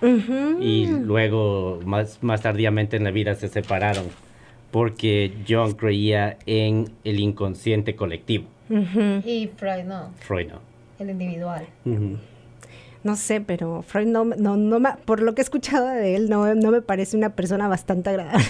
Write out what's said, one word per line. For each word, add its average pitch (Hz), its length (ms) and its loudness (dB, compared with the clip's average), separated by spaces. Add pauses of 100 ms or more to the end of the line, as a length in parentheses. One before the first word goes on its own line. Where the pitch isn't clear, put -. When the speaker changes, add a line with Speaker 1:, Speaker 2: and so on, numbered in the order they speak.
Speaker 1:
Ujú. 254 600 2
Speaker 2:
y 381 260 2
luego 107 960 0
más, 104 360 -2
más 110 200 0
tardíamente 107 560 2
en 104 60 0
la 101 80 0
vida 101 240 0
se 101 120 -6
separaron 98 580 0 (680)
porque 110 600 0 (140)
Jung 113 280 2
creía 104 680 0
en 110 440 2 (140)
el 107 160 -2
inconsciente 104 760 0
colectivo. 90 500 -4 (240)
Speaker 1:
Ujú. 202 580 0
Speaker 3:
Y 226 280 -4
Freud 190 300 -6
no. 185 340 -10
Speaker 2:
Freud 87 300 -4
no. - 100 -16 (400)
Speaker 3:
El 196 120 -8
individual. 175 560 -6 (180)
Speaker 2:
Ujú. 104 320 -2 (840)
Speaker 1:
No 208 120 -2
sé, 214 240 -2
pero 170 440 -6
Freud 214 240 -2
no, 226 180 2
no, 208 320 0
no 214 220 2
me, 262 100 4 (160)
por 220 160 2
lo 226 140 2
que 262 60 0
he - 20 2
escuchado 254 440 0
de 220 280 0
él, 214 120 2
no, 208 280 2
no 220 160 4
me 233 100 4
parece 190 340 -2
una 214 200 0
persona 196 320 0
bastante 185 420 0
agradable. 190 400 0